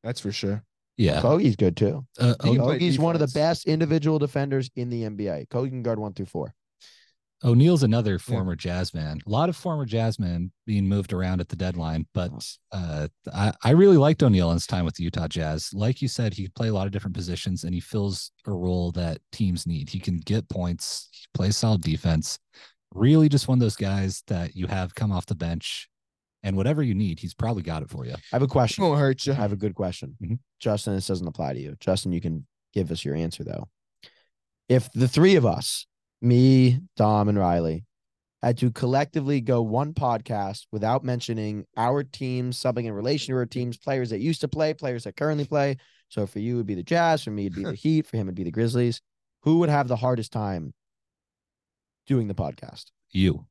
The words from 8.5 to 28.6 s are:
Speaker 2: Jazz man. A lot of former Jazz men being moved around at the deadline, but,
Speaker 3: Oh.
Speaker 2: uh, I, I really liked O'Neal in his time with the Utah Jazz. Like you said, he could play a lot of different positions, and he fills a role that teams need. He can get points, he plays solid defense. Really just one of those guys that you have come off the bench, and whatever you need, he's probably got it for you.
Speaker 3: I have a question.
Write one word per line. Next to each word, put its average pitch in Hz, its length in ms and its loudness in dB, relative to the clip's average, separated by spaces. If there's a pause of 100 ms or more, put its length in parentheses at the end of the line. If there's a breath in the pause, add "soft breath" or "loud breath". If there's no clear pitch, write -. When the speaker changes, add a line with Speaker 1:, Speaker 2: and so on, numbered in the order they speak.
Speaker 2:
Jazz 90 400 -6
man. 76 320 -6
A - 20 -12
lot 139 180 2
of 180 80 -2
former 156 300 -4
Jazz 113 320 -2
men 87 340 -2 (140)
being 101 240 2
moved 101 240 0
around 92 260 0
at 87 100 -6
the - 60 -6
deadline, 82 600 -4
but, 87 160 -2 (400)
Speaker 3:
Oh. 101 80 -8
Speaker 2:
uh, 76 280 -4 (240)
I, 98 220 0 (100)
I 113 80 2
really 180 260 8
liked 151 260 4
O'Neal 92 260 6
in 85 60 2
his 85 100 -2
time 90 200 -2
with 78 100 -4
the 87 80 -6
Utah 82 240 -4
Jazz. 78 440 -6
Like 107 300 -2
you 135 60 -2
said, 110 260 -2
he 98 120 -8
could 90 100 -14
play 117 140 -2
a 107 40 0
lot 98 140 0
of 98 60 -6
different 95 220 -6
positions, 87 480 -6
and 90 120 -4
he 87 40 -2
fills 101 520 -4 (160)
a 104 40 -4
role 90 420 0
that 82 260 -4 (120)
teams 92 360 -2
need. 76 240 -4
He 95 80 -6
can 90 180 -2
get 104 320 -2
points, - 640 -6
he - 240 -20
plays 101 220 0
solid 110 240 2
defense. 78 580 0 (560 loud breath)
Really 147 340 6
just 139 180 2
one 127 100 4
of 123 40 4
those 110 140 2
guys 98 520 -2
that 87 280 -4
you 92 100 -4
have 92 300 -4
come 107 160 -2
off 90 160 -4
the 101 80 -4
bench, 82 520 -6 (540)
and 95 160 -2
whatever 143 240 2
you 117 140 2
need, 95 240 -2
he's 87 160 -10
probably 113 260 -4
got 78 220 -6
it - 80 -14
for 64 120 -10
you. 62 100 -10
Speaker 3:
I - 220 -10
have 123 60 4
a 135 60 2
question. 127 360 2